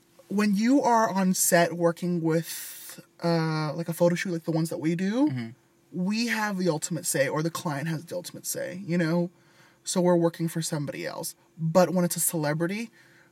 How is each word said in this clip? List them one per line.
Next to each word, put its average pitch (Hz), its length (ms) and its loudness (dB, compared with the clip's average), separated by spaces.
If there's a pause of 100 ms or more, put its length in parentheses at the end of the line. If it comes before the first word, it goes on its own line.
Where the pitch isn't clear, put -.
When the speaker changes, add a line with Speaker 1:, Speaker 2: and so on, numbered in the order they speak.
(360)
Speaker 1:
When 208 200 2
you 240 260 4
are 226 280 4
on 185 240 2
set 170 400 4
working 175 480 0
with, - 800 -4 (240)
uh, 160 500 0
like, 165 160 -6
a 170 40 -4
photo 175 220 4
shoot 185 180 -4
like 165 120 -6
the 170 60 -2
ones 165 180 0
that - 100 -6
we 160 160 0
do, 208 320 0
Speaker 2:
Mm-hmm. 123 200 -4 (440)
Speaker 1:
we 208 360 -2
have 214 300 -2
the 185 120 2
ultimate 180 360 -4
say, 139 220 2
or 143 140 -2
the 160 80 0
client 156 380 -4
has 165 180 -6
the - 100 -12
ultimate - 300 -10
say, - 400 -6
you 170 120 0
know? 175 320 2 (540)
So - 180 0
we're 175 140 6
working 170 320 2
for 165 140 -4
somebody 147 460 -4
else. - 260 -8 (240)
But 165 340 4
when 180 140 2
it's 170 100 -2
a 175 40 -6
celebrity, 170 720 -2 (400)